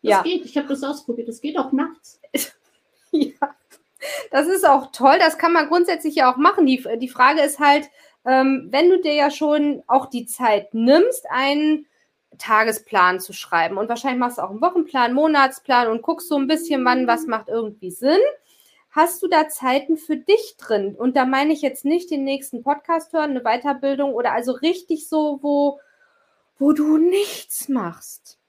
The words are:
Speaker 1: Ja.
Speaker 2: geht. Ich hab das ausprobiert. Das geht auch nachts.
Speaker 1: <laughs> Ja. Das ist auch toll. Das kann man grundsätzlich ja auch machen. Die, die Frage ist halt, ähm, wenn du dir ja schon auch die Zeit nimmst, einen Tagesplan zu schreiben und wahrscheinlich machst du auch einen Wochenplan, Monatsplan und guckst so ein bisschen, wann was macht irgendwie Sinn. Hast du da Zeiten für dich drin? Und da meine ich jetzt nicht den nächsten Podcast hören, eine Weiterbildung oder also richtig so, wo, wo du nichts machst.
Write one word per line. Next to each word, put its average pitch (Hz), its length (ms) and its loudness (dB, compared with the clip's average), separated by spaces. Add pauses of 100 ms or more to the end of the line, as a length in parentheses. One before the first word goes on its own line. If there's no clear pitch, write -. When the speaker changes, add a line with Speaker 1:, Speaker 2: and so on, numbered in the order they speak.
Speaker 1:
Ja. 202 220 4
Speaker 2:
geht. 349 220 -4
Ich - 120 -6
hab 294 100 -4
das 269 160 -6
ausprobiert. 254 440 -8
Das 226 140 -14
geht 302 160 -8
auch 262 160 -4
nachts. - 460 -6 (140)
Speaker 1:
<laughs> - 220 -6 (560)
Ja. - 440 -4 (760)
Das 294 160 2
ist 381 200 2
auch 269 240 2
toll. 269 260 6
Das 330 200 2
kann 339 160 2
man 302 160 2
grundsätzlich 339 460 0
ja 262 160 4
auch 247 40 -4
machen. 311 300 4
Die, 254 180 2 (140)
die 247 100 -8
Frage 285 340 2
ist 285 160 0
halt, 294 320 4 (360)
ähm, 262 440 2
wenn 302 200 4
du 370 100 4
dir 311 140 0
ja 285 180 2
schon 294 560 0
auch 262 200 0
die 240 180 -8
Zeit 214 480 -2
nimmst, 302 560 2
einen 294 580 0 (500)
Tagesplan 214 840 0
zu 196 100 -16
schreiben 175 460 -2
und 220 100 -4
wahrscheinlich 247 320 -4
machst 240 180 -4
du - 40 -6
auch 190 80 -6
einen 208 120 -8
Wochenplan, 311 520 0
Monatsplan 269 760 2
und 226 140 -2
guckst 330 260 -6
so 302 100 -2
ein 269 100 0
bisschen, 302 360 -2
wann 254 240 0
was 233 200 0
macht 220 200 -6
irgendwie 214 440 -6
Sinn. 294 280 2 (720)
Hast 339 320 0
du 359 60 -2
da 311 180 2
Zeiten 277 480 -2
für 311 220 -6
dich 440 400 0
drin? 202 360 -4
Und 254 220 -2
da 262 100 4
meine 277 280 0
ich 294 80 -2
jetzt 262 240 -4
nicht 349 260 0
den 277 140 -4
nächsten 269 360 -6
Podcast 320 520 -4
hören, 302 180 -2
eine 254 120 -6
Weiterbildung 277 720 -2
oder 240 200 -2
also 233 180 -2
richtig 330 560 -4
so, 302 340 -2
wo, 285 380 0 (800)
wo 294 140 4
du 302 240 2
nichts 370 720 -2
machst. - 680 -8 (120)